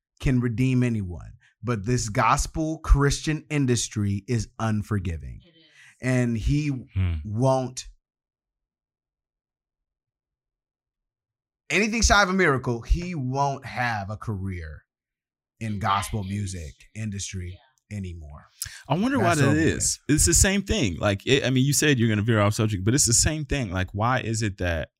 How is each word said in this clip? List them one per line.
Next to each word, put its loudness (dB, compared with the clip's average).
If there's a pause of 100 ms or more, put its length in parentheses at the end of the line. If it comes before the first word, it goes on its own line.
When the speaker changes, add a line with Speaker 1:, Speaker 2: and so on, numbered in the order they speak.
(200)
Speaker 1:
can 2
redeem 2
anyone, -4 (280)
but -4
this 0
gospel 0
Christian 2
industry 0
is -2 (120)
unforgiving. -4
Speaker 2:
It -20
is. -20 (380)
Speaker 1:
And 0
he 0
Speaker 3:
Hmm. -2 (100)
Speaker 1:
won't, -2 (3750)
anything 0
shy 6
of 2
a 0
miracle, 2
he -2
won't -2
have -4
a -8
career -8 (760)
in -4
Speaker 2:
In -6
that -
Speaker 1:
gospel 0
music -6 (220)
Speaker 2:
industry. -10 (480)
Speaker 1:
industry -16 (320)
Speaker 2:
Yeah. -8
Speaker 1:
anymore. -12 (380)
Speaker 3:
I 0
wonder 0
why 2
Speaker 1:
That's 2
Speaker 3:
that 4
Speaker 1:
over 4
Speaker 3:
is. 0
Speaker 1:
with. 4
Speaker 3:
It's 4
the 2
same 4
thing. -2
Like, 0
it, 2
I 2
mean, 4
you 2
said 4
you're 4
gonna 2
veer 2
off 4
subject, -2
but 2
it's 2
the 2
same 2
thing. -4
Like, -4
why 0
is -4
it -4
that -4